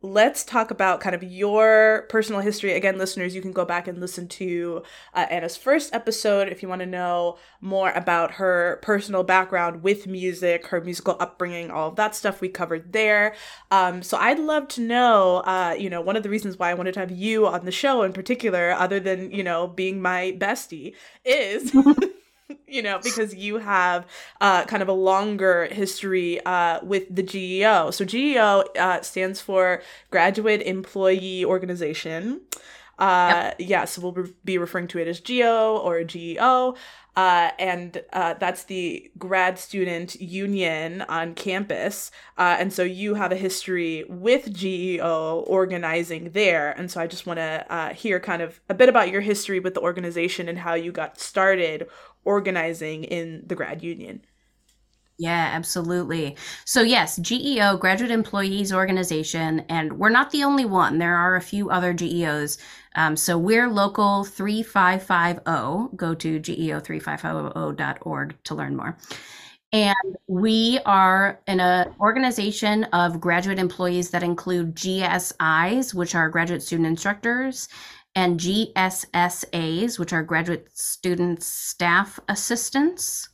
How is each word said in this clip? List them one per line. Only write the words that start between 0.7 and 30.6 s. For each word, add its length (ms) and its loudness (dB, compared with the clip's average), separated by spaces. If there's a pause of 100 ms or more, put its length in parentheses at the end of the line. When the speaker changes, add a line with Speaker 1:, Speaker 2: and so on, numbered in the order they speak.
Speaker 1:
kind 160 -2
of 80 -8
your 840 6
personal 300 0
history. 340 -2
Again, 260 0
listeners, 340 -4
you 80 -10
can 100 -10
go 140 0
back 220 -4
and 120 -10
listen 280 -10
to, 560 -6 (320)
uh, 160 2
Anna's 260 -4
first 380 2
episode 520 0
if 140 -10
you 80 -10
wanna 160 -6
know 540 -2 (200)
more 300 0
about 440 0
her 500 0
personal 400 0
background 580 2
with 240 0
music, 600 -2
her 120 -2
musical 400 -2
upbringing, 520 -6
all 180 -4
of 60 -12
that 180 0
stuff 260 -4
we 100 -4
covered 440 -6
there. 400 4 (380)
Um, 320 2
so 140 -4
I'd 200 4
love 320 0
to 120 -6
know, 560 4
uh, 380 0
you 140 -6
know, 120 -6
one 160 0
of 40 -2
the 80 -6
reasons 300 -4
why 100 0
I 60 0
wanted 200 -4
to 40 -6
have 100 -6
you 380 2
on 180 -2
the 60 -6
show 320 2
in 100 0
particular, 600 0
other 260 0
than, 320 -4
you 120 -4
know, 240 -2
being 360 -4
my 340 -2
bestie, 560 -6 (300)
is 560 0
<laughs> 40 8 (840)
you 160 -4
know, 200 -2
because 300 -2
you 240 -6
have, 480 2 (340)
uh, 260 4
kind 180 -2
of 60 -2
a 40 4
longer 760 2
history, 760 -2
uh, 380 2
with 200 -2 (100)
the 100 -2
G 380 -4
E 40 4
O. 240 6
So 160 -4
G 280 0
E 60 2
O, 220 6 (160)
uh, 240 2
stands 400 -6
for 400 2 (300)
Graduate 500 4